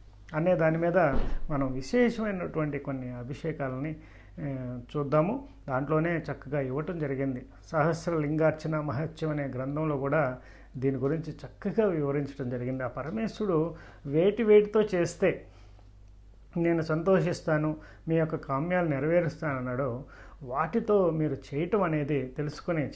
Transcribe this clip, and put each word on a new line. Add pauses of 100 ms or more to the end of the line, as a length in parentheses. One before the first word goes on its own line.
(340)
అనే
దాని
మీద (520)
మనం
విశేషమైనటువంటి
కొన్ని
అభిషేకాలని, (440)
ఏ, (400)
చూద్దాము. (200)
దాంట్లోనే
చక్కగా
ఇవ్వటం
జరిగింది. (180)
సహస్రలింగార్చన
మహత్యం
అనే
గ్రంథంలో
కూడా (380)
దీని
గురించి
చక్కగా
వివరించడం
జరిగింది.
ఆ
పరమేశ్వరుడు (320)
వేటి
వేటితో
చేస్తే (1080)
నేను
సంతోషిస్తాను, (320)
మీ
యొక్క
కామ్యాలు
నెరవేరుస్తానన్నాడో (380)
వాటితో
మీరు (180)
చేయటం
అనేది
తెలుసుకొని